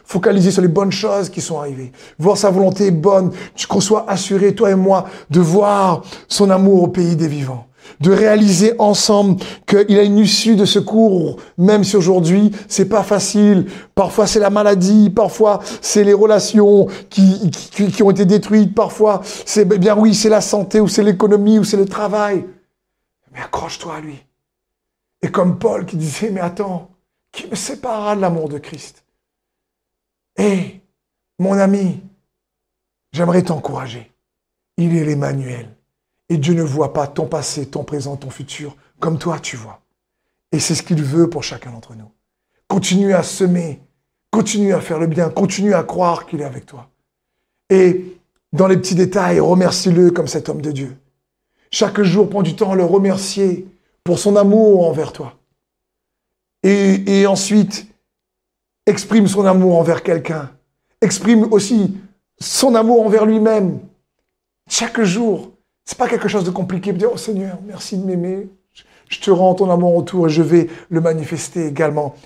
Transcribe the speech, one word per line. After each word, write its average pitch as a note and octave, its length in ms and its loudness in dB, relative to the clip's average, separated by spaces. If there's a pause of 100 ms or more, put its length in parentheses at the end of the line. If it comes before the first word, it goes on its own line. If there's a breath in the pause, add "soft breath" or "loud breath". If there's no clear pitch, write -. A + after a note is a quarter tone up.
focaliser G3 480 2
sur F#3+ 120 0
les - 40 4
bonnes F#3+ 240 0
choses G3+ 380 -4
qui F3 120 -12
sont D#3 180 -8
arrivées. C3 320 -12 (260 loud breath)
Voir F#3 200 2
sa G3+ 120 2
volonté F#3+ 400 2
bonne. F#3 420 2 (220 loud breath)
Tu, - 140 -10
qu'on - 140 -2
soit G#3+ 280 -2
assuré, G3 460 0
toi G#3 160 2
et F#3+ 40 2
moi, F#3+ 300 2 (240 loud breath)
de D3+ 100 2
voir F#3+ 640 2 (240 loud breath)
son G3+ 220 2
amour F#3+ 340 4
au F3 40 2
pays F3 280 0
des D#3+ 120 0
vivants. C3 400 -8 (320 loud breath)
De D#3+ 120 4
réaliser G#3+ 680 4
ensemble G3+ 600 2 (260 loud breath)
qu'il G3+ 320 4
a G#3 40 6
une G3+ 140 2
issue A3 380 2
de G3 100 4
secours, G3+ 720 2 (220 loud breath)
même G3+ 240 4
si F#3 120 0
aujourd'hui, F#3 560 4 (160 loud breath)
c'est F#3+ 220 0
pas G#3 140 0
facile. G3+ 640 2 (260 loud breath)
Parfois, G3 320 0
c'est A3 140 0
la G3+ 100 2
maladie. G3+ 600 4
Parfois, G#3 480 2 (220 loud breath)
c'est - 220 2
les G3+ 100 4
relations G3+ 720 4 (240 loud breath)
qui, F#3+ 400 4
qui, - 180 -12
qui, G3 220 -2
qui - 120 2
ont G3+ 80 6
été G3 140 2
détruites. G#3 480 2
Parfois, G#3 480 0 (240 loud breath)
c'est, G#3 260 2
eh G#3 60 2
bien G3+ 180 2
oui, G#3+ 200 4
c'est A3 140 0
la G#3 120 2
santé G#3 380 -2
ou G#3+ 80 4
c'est G#3+ 160 0
l'économie G#3 560 4
ou G3+ 40 0
c'est - 140 -2
le G3 80 2
travail. G3+ 580 -4 (920)
Mais B2+ 60 -20
accroche-toi - 560 -12
à D#3 60 -14
lui. D3 240 -18 (1000)
Et F3+ 60 -4
comme F3+ 300 -2
Paul G3+ 260 -4
qui F3 120 -10
disait, « D#3+ 340 -6
Mais F#3+ 80 -8
attends, F3+ 500 -8 (420)
qui - 160 -18
me - 60 -14
séparera G#3+ 640 -6
de G3+ 60 -4
l'amour E3 280 -2
de D3 80 -10
Christ ? » - 460 -20 (1400)
Eh, G3 420 -2 (560)
mon F#3+ 160 -2
ami, G3 480 0 (1120)
j'aimerais F3 300 0
t'encourager. C3 680 -10 (640)
Il E3+ 200 0
est D#3 80 -2
l'Emmanuel. C#3 640 -6 (600)
Et E3 80 -2
Dieu D#3 180 0
ne E3 80 -2
voit C#3+ 280 -2
pas D3 140 -4
ton C#3 220 -8
passé, C#3+ 400 -8
ton D3 160 -10
présent, C#3 320 -10
ton C3 160 -16
futur, C#3+ 440 -16 (240)
comme D#3+ 200 -4
toi E3 200 -6
tu - 180 -14
vois. G#2+ 240 -20 (720)
Et D#3 80 -2
c'est - 140 -4
ce D3 80 -6
qu'il D3+ 220 -2
veut D#3 260 0
pour D3+ 140 -10
chacun - 260 -14
d'entre A#2 240 -20
nous. A2 160 -20 (580)
Continue G3 460 0
à F3 80 2
semer, F3 580 -4 (520)
continue G#3 420 -2
à E3 80 -2
faire D#3+ 160 -8
le E3 80 -2
bien, D#3+ 240 -2
continue F#3+ 460 -2
à E3 80 0
croire F3 420 -4
qu'il D3+ 160 -10
est C#3+ 40 -10
avec B2+ 200 -14
toi. B2 240 -20 (800)
Et F#3 480 2 (360)
dans E3 120 2
les F#3+ 120 2
petits F#3 180 -4
détails, F3+ 440 0
remercie-le F3+ 680 2
comme E3+ 180 -2
cet D3+ 220 -8
homme D3+ 120 -8
de D3+ 100 -6
Dieu. C3+ 260 -10 (720)
Chaque G3+ 320 -2
jour, F#3+ 260 2
prends G3 140 -4
du D#3+ 140 -4
temps G3 160 -2
à F#3+ 40 -2
le F#3 100 2
remercier F#3+ 840 -2 (360)
pour F3 140 -2
son G3+ 180 0
amour G3+ 520 4
envers D3+ 260 -4
toi. C3+ 220 -16 (1300)
Et, G3 560 2
et G3 80 4
ensuite, G3 580 0 (1000)
exprime G3+ 400 2
son F#3+ 180 0
amour F#3 320 2
envers E3 240 0
quelqu'un. D#3 480 -6 (520)
Exprime A3 500 2
aussi G3+ 460 0 (420)
son - 340 0
amour A3+ 320 4
envers G#3+ 220 2
lui-même. G#3+ 520 0 (880)
Chaque - 360 -4
jour, G3+ 480 -2 (340)
c'est - 140 -12
pas B3 80 -2
quelque A3+ 200 -4
chose G3 180 -2
de F3+ 40 -4
compliqué. F#3 440 -6
Dire, « G3+ 200 -2
Oh - 40 -12
Seigneur, F#3+ 460 -8
merci G3+ 320 -14
de F#3 100 -6
m'aimer. F#3 440 -6 (580 soft breath)
Je - 120 -14
te - 100 -4
rends F#3 240 4
ton F#3+ 160 -2
amour F3 260 2
autour E3+ 300 -2
et D#3+ 60 2
je D#3 100 0
vais E3 260 2 (220 loud breath)
le E3 100 -2
manifester D#3+ 680 -6
également D3 480 -4 (100 soft breath)